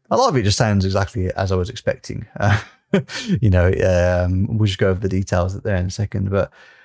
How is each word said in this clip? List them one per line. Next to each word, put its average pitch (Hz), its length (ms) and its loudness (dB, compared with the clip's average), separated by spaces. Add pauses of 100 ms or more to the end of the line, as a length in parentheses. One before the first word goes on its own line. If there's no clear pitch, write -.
A - 60 2
lot 247 140 4
of 151 80 0
it 113 60 2
just 101 140 2
sounds 104 280 2
exactly 95 480 -2
as 95 180 -2
I 95 40 2
was 92 140 -2
expecting. - 640 -8
<laughs> - 80 -14 (520)
Uh, 190 100 2 (400)
you 107 100 4
know, 90 160 4
um, 90 880 2
we'll 107 80 2
just 98 140 -4
go 98 100 2
over 92 100 0
the 98 100 -4
details 92 520 -2
there 104 140 -2
in 90 100 -2
a 95 60 -4
second, 98 400 -4
but, 98 200 0 (340)